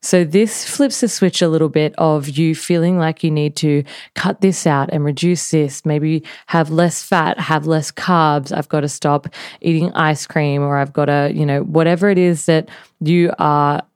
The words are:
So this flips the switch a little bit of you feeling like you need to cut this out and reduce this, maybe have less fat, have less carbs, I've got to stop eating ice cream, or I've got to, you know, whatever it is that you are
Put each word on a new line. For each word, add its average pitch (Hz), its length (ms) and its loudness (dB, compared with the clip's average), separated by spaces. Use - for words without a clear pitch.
So 180 240 2
this 202 420 0
flips - 340 -2
the 240 80 0
switch - 340 0
a 175 60 2
little 160 200 2
bit 151 300 0
of 151 320 0
you 160 240 0
feeling 175 440 0
like 160 240 -2
you 165 80 0
need 151 260 -2
to 147 260 0
cut - 260 -2
this 190 260 2
out 139 260 2
and 151 120 -2
reduce 160 460 -2
this, 147 340 -2
maybe 151 380 0
have 160 240 2
less 165 320 0
fat, 175 360 0
have 156 280 -2
less 160 240 0
carbs, 156 680 0
I've 151 140 -6
got 151 100 -2
to 143 80 -4
stop 143 380 -2
eating 170 320 0
ice 156 340 -2
cream, 143 360 -2
or 143 160 0
I've 139 160 -4
got 147 120 0
to, 143 280 0
you 151 100 -2
know, 143 200 -2
whatever 165 440 2
it 196 100 2
is 175 280 2
that 160 240 2
you 170 380 2
are 147 440 0